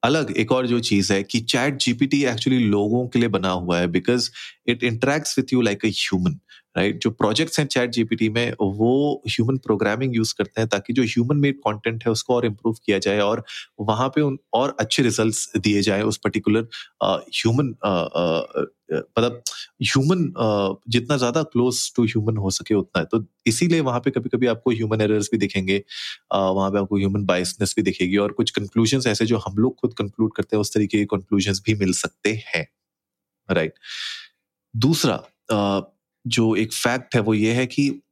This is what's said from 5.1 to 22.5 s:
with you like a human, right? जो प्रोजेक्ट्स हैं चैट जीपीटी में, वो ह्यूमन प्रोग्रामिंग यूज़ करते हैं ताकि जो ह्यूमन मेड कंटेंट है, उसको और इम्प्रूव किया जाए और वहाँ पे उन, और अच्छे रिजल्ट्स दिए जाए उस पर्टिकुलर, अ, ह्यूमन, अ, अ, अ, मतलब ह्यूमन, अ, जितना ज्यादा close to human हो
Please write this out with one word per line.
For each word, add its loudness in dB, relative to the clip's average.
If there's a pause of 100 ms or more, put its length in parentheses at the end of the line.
with 0
you 4
like 0
a 2
human, 0 (460)
right? 0
जो -2
प्रोजेक्ट्स 0
हैं 2
चैट 0
जीपीटी 0
में, -2
वो 2
ह्यूमन 0
प्रोग्रामिंग 0
यूज़ 0
करते -4
हैं 0
ताकि -2
जो 2
ह्यूमन 0
मेड 2
कंटेंट -4
है, 2
उसको 0
और 2
इम्प्रूव -2 (100)
किया 2
जाए 0
और 0 (360)
वहाँ 0
पे 0
उन, 0 (140)
और 2
अच्छे 0
रिजल्ट्स 0
दिए 2
जाए 0
उस 0
पर्टिकुलर, 0 (360)
अ, 0 (100)
ह्यूमन, 0 (100)
अ, 2
अ, -2 (400)
अ, -2 (260)
मतलब -2 (400)
ह्यूमन, 2
अ, 0
जितना 0
ज्यादा 0 (120)
close 0 (100)
to 2
human 0
हो 0